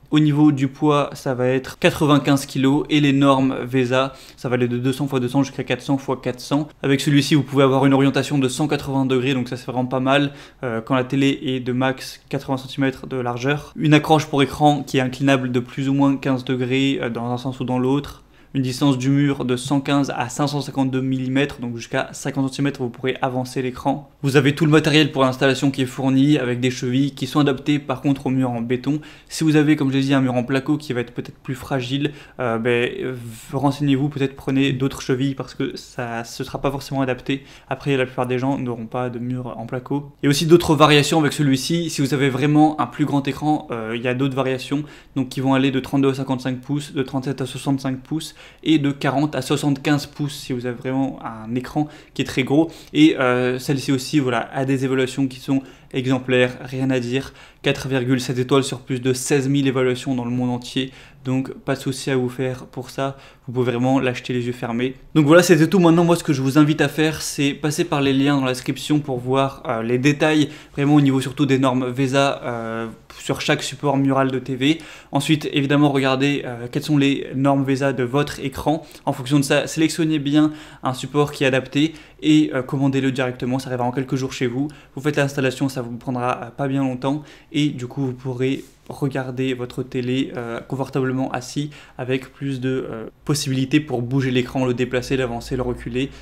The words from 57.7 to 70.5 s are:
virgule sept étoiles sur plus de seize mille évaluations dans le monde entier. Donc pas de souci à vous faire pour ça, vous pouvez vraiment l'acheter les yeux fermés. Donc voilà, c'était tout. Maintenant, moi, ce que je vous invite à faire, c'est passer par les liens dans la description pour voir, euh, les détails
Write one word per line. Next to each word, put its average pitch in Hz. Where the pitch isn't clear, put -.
virgule 131
sept 123
étoiles 131
sur 131
plus 131
de 127
seize 131
mille 139
évaluations 131
dans 123
le 120
monde 123
entier. 131
Donc 131
pas -
de 135
souci 135
à 135
vous 123
faire 127
pour -
ça, 139
vous 123
pouvez 123
vraiment 127
l'acheter 127
les 123
yeux 123
fermés. 123
Donc 156
voilà, 170
c'était 165
tout. 175
Maintenant, 170
moi, 170
ce 170
que 160
je 131
vous 135
invite 151
à 147
faire, 156
c'est 143
passer 147
par 156
les 139
liens 139
dans 135
la 127
description 143
pour 143
voir, 135
euh, 113
les 120
détails 147